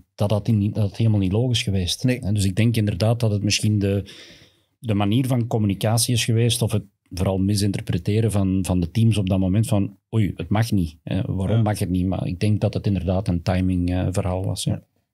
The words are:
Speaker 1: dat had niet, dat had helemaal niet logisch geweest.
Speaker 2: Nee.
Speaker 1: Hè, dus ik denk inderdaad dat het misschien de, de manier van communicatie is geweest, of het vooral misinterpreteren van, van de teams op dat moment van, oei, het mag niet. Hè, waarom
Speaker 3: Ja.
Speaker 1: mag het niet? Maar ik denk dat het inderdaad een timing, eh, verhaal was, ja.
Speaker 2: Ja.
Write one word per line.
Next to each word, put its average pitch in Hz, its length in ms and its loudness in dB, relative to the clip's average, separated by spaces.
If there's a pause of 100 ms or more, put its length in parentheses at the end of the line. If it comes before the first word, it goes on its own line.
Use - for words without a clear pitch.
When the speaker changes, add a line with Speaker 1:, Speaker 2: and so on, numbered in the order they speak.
(140)
Speaker 1:
dat 101 160 -2
had 104 180 0
niet, 104 260 2
dat 107 140 0
had - 80 -10
helemaal 110 240 2
niet 92 120 0
logisch 117 300 0
geweest. 95 420 -2
Speaker 2:
Nee. 127 180 2
Speaker 1:
Hè, 101 100 -2
dus 104 120 2
ik 95 120 -2
denk 117 200 2
inderdaad 107 440 0
dat 110 100 0
het 101 120 0
misschien 104 360 0
de, 98 260 0 (720)
de 110 160 -4
manier 104 320 0
van 123 200 0
communicatie 113 680 0
is 117 100 0
geweest, 113 380 2
of 107 100 0
het 104 120 -2 (300)
vooral 95 240 0
misinterpreteren 101 920 0
van, 95 340 2
van 90 140 2
de 85 100 -2
teams 110 280 2
op 95 100 0
dat 95 100 2
moment 95 280 2
van, 104 300 0 (180)
oei, 104 220 0
het 78 120 -8
mag 110 240 0
niet. 87 320 -2
Hè, - 220 -2
waarom 95 300 -2
Speaker 3:
Ja. 113 60 4
Speaker 1:
mag 104 160 0
het 90 120 -4
niet? 92 160 0
Maar 92 200 -2
ik 87 140 -6
denk 107 200 2
dat 107 140 0
het - 120 -6
inderdaad 92 420 0
een 87 140 0
timing, 92 480 0
eh, 92 200 0
verhaal 92 340 -2
was, 98 200 -4
ja. - 80 -2
Speaker 2:
Ja. 104 100 -6 (320)